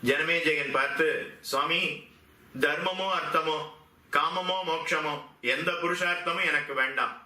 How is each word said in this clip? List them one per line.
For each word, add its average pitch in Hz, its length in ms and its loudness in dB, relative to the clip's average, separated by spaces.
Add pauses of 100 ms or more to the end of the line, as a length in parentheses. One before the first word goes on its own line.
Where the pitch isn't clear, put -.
ஜனமேஜயன் 151 640 2
பார்த்து, 139 380 2 (320)
"சுவாமி, 160 420 0 (760)
தர்மமோ, 180 480 2 (100)
அர்த்தமோ, 156 400 0 (540)
காமமோ, 180 520 0
மோட்சமோ, 160 500 -2 (260)
எந்த 143 320 0
புருஷார்த்தமும் 175 800 0
எனக்கு 143 240 0
வேண்டாம். 131 400 0 (120)